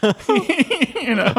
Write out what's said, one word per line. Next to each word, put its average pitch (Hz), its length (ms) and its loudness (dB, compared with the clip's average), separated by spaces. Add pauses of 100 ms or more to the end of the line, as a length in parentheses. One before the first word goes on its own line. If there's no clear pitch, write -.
<laughs> 208 140 2 (920)
You 226 60 0
know, 185 240 0